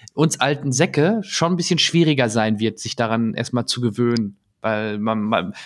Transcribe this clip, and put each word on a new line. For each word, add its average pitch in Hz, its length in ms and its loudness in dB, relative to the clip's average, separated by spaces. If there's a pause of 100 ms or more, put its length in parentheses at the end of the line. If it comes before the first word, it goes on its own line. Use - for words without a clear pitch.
(140)
uns 156 260 2
alten 143 320 0
Säcke 147 520 2
schon - 300 0
ein 175 40 0
bisschen 170 200 0
schwieriger 147 520 4
sein 110 300 0
wird, 110 200 -2
sich - 160 -10
daran 113 380 0
erstmal 117 320 -2
zu - 160 -4
gewöhnen. 117 560 0 (240)
Weil 107 360 -2
man, 110 260 -2
man, 101 300 -2 (120)